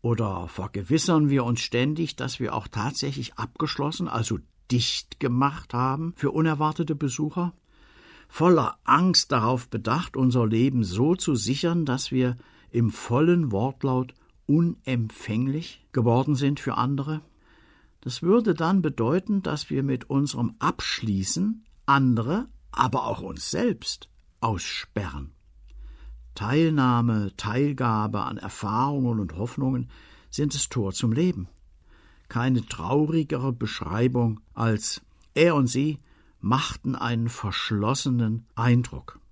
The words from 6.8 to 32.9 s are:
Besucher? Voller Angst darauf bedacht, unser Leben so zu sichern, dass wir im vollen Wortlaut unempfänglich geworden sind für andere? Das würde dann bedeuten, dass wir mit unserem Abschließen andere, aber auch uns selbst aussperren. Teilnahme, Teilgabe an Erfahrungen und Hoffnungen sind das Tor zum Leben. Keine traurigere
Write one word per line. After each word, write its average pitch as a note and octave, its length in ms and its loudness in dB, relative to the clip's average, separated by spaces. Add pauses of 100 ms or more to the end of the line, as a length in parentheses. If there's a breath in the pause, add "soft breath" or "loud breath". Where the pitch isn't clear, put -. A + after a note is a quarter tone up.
Besucher? D3+ 580 -4 (760 loud breath)
Voller D#3+ 560 4
Angst E3 460 4
darauf B2 360 2
bedacht, A#2+ 480 -2
unser B2 320 4
Leben A#2 380 2
so A#2+ 300 2
zu D3+ 200 0
sichern, C#3 480 0
dass C#3+ 280 -2
wir B2 260 0 (340 loud breath)
im A#2 200 2
vollen D#3 600 2
Wortlaut B2+ 640 -2 (320 soft breath)
unempfänglich C3+ 1500 -2
geworden B2+ 440 2
sind C#3+ 260 0
für - 160 -2
andere? C#3 440 -2 (800 soft breath)
Das A#2+ 220 -8
würde G3 320 4
dann E3+ 280 2
bedeuten, D#3 640 0
dass - 260 -4
wir C#3 140 -2
mit C3 260 -4
unserem C#3 500 0
Abschließen D#3 1040 -2 (200)
andere, C3+ 640 2 (240)
aber - 340 0
auch A2 160 -6
uns D2+ 300 -8
selbst - 560 -2 (320)
aussperren. F2 960 -4 (1000 soft breath)
Teilnahme, A#2+ 1000 2
Teilgabe A2+ 840 0
an - 160 -6
Erfahrungen A#2+ 840 -2
und E2 160 -4
Hoffnungen B2 540 -4 (400 loud breath)
sind D3 240 -2
das - 160 -2
Tor G2 240 -2
zum A#2 180 0
Leben. C#3+ 380 0 (800 soft breath)
Keine B2 360 0
traurigere D3 840 0